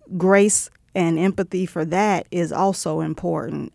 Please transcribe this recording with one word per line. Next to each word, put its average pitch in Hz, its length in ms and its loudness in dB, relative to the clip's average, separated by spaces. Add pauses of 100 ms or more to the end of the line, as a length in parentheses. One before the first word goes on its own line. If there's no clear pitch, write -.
(180)
grace 196 520 4 (260)
and 165 220 2
empathy 185 480 -2
for 170 200 -6
that 190 440 0
is 170 220 -2
also 175 500 0
important, 156 720 -6